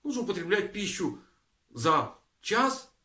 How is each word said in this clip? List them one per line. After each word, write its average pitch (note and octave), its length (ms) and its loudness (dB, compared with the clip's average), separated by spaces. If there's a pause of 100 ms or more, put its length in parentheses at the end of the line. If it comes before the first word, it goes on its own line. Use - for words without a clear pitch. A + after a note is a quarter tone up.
нужно B3 200 -4
употреблять F#3 500 -2
пищу - 480 -4 (500)
за C#3 460 2 (240)
час C4 540 0 (120)